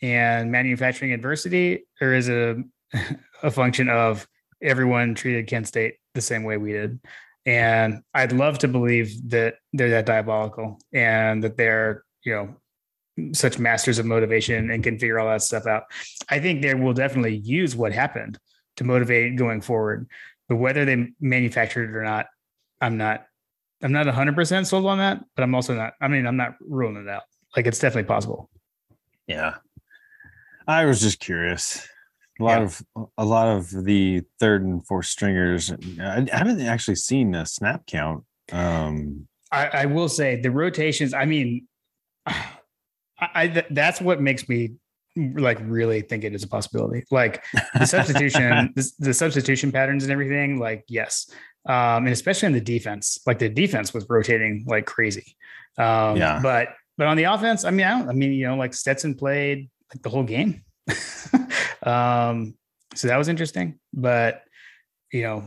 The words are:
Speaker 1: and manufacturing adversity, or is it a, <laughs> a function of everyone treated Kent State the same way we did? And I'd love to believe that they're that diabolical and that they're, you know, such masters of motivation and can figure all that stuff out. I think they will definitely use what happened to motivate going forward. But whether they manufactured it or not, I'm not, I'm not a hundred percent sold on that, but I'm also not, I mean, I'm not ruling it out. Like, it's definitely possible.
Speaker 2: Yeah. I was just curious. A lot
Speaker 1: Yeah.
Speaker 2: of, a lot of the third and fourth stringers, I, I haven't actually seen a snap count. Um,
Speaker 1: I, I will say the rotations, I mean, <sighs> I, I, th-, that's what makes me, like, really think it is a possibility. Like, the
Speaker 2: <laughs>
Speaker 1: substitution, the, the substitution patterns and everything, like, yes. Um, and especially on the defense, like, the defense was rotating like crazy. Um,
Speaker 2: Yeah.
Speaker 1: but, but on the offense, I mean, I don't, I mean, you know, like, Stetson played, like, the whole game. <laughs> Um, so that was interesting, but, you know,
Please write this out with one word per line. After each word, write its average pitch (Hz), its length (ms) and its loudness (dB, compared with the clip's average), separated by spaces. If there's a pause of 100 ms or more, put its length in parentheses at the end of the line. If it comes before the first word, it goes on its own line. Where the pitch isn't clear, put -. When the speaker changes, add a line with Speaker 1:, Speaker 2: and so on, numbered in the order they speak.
Speaker 1:
and 117 500 2
manufacturing 127 600 0
adversity, 175 720 -2 (140)
or 131 140 2
is 127 140 2
it 117 300 0 (360)
a, 123 40 -2 (340)
<laughs> - 100 -20
a 151 80 0
function 127 380 2
of 113 380 2 (360)
everyone 123 520 2
treated 117 320 -4
Kent 113 220 -4
State 113 260 -2 (200)
the 127 60 -4
same 113 240 -4
way 107 140 -4
we 104 140 -4
did? 107 280 -6 (440)
And 113 580 2 (120)
I'd 131 180 2
love 139 260 2
to 143 100 2
believe 120 640 0
that 113 260 0 (160)
they're 123 180 2
that 113 160 2
diabolical 110 720 -2 (140)
and 110 520 2
that 110 120 -4
they're, 110 480 0 (200)
you 117 100 -4
know, 101 200 -6 (800)
such 139 260 0
masters 117 400 2
of 113 80 0
motivation 113 640 2
and 113 140 -2
can 113 120 0
figure 113 220 0
all 110 80 0
that 107 160 0
stuff 113 240 -2
out. 110 180 0 (440)
I 147 100 0
think 151 240 0
they 139 120 2
will 131 180 2
definitely 127 460 0
use 127 360 0
what 113 180 -2
happened 110 460 -4 (380)
to 127 80 -4
motivate 123 520 2
going 113 240 0
forward. 110 460 -2 (420)
But 123 80 2
whether 135 280 2
they 123 240 2 (120)
manufactured 120 720 0
it 110 60 -8
or 110 80 -4
not, 107 220 -2 (540)
I'm 117 160 0
not, 107 300 -2 (560)
I'm 135 80 0
not 147 160 2
a 135 60 2
hundred 139 240 0
percent 180 320 0
sold 190 180 2
on 196 120 2
that, 190 260 0 (100)
but 131 80 -2
I'm 127 140 2
also 123 180 0
not, 113 260 -6
I 139 60 0
mean, 135 220 2
I'm 123 80 0
not 123 240 -2
ruling 127 360 -4
it 101 120 -12
out. 101 140 -8 (340)
Like, 120 100 2
it's 117 140 0
definitely 120 260 2
possible. 107 440 -2 (760)
Speaker 2:
Yeah. 78 300 -6 (1120)
I 160 160 4
was 131 160 4
just 107 180 2
curious. 87 680 -4 (500)
A 113 60 -2
lot 113 140 4
Speaker 1:
Yeah. 110 80 2
Speaker 2:
of, - 160 -10 (360)
a 110 60 0
lot 113 240 4
of 95 360 -2
the 95 380 4 (160)
third 104 240 4
and 90 240 -4
fourth 92 200 -4
stringers, 90 680 0 (280)
I, 98 320 -2
I - 60 0
haven't 202 220 0
actually 113 360 -2
seen 123 380 0
a 82 120 -4
snap 113 400 -4
count. 78 360 -4 (300)
Um, 78 760 -4 (240)
Speaker 1:
I, 147 160 0
I 143 200 0
will 156 220 0
say 131 320 0
the 123 120 0
rotations, 151 640 0
I 135 100 0
mean, 131 420 0 (300)
<sighs> - 300 -20
I, - 180 -6 (760)
I, 175 280 2
th-, 165 220 0
that's 151 300 2
what 180 200 2
makes 135 280 0
me, 117 260 0 (420)
like, 135 460 0
really 113 400 0
think 104 200 -6
it 104 120 -6
is 98 100 -8
a 98 40 -8
possibility. 110 600 -4
Like, 123 340 2 (300)
the 147 120 4
Speaker 2:
<laughs> - 0 -
Speaker 1:
substitution, 135 880 2
the, 135 120 0 (120)
the 135 140 2
substitution 139 580 0
patterns 135 320 0
and 139 80 -2
everything, 139 480 -2
like, 110 260 -6
yes. - 420 -6 (380)
Um, 120 380 2
and 127 60 2
especially 185 360 0
on 170 60 4
the 123 80 2
defense, 107 640 -4
like, 120 140 0
the 113 80 2
defense 110 440 -2
was 107 160 -8
rotating 110 600 2
like 110 180 0
crazy. 104 480 -4 (440)
Um, 110 380 4
Speaker 2:
Yeah. 87 240 2
Speaker 1:
but, 120 280 2 (280)
but 147 120 2
on 156 80 4
the 160 80 4
offense, 214 400 2
I 175 80 -2
mean, 190 140 2
I 233 120 2
don't, 240 100 -4
I 123 40 -4
mean, 135 200 2
you 135 140 0
know, 127 100 -2
like, 127 160 -2
Stetson 135 440 -2
played, 143 520 -2 (240)
like, - 100 -16
the - 80 -6
whole 131 120 0
game. 127 400 -4 (240)
<laughs> - 60 -4 (880)
Um, 120 720 0 (400)
so - 140 -2
that 123 80 2
was 147 120 0
interesting, 156 500 -4 (140)
but, 120 500 0 (680)
you 123 100 -2
know, 107 240 -6